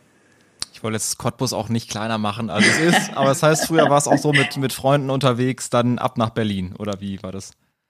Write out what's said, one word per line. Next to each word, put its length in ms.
Ich 100
wollte 140
jetzt 200
Cottbus 360
auch 160
nicht 200
kleiner 300
machen, 320
als 160
es 120
ist. 380
Aber 140
es 100
heißt, 240
früher 240
war's 180
auch 120
so 140
mit, 240
mit 160
Freunden 360
unterwegs, 640
dann 260
ab 220
nach 120
Berlin. 460
Oder 240
wie 220
war 80
das? 220